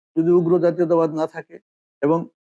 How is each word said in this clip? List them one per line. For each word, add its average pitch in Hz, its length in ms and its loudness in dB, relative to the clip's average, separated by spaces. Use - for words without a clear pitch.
যদি 165 160 0
উগ্র 170 280 2
জাতীয়তাবাদ 165 540 0
না 156 140 -4
থাকে 165 280 -18
এবং 151 160 2